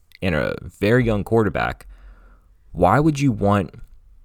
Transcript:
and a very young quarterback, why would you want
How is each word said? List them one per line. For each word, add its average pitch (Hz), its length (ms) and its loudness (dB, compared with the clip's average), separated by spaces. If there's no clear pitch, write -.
and 92 140 -2
a 50 260 -2
very 117 440 0
young 107 180 -2
quarterback, 71 640 -2
why 90 260 4
would 151 220 0
you 139 100 2
want 101 420 0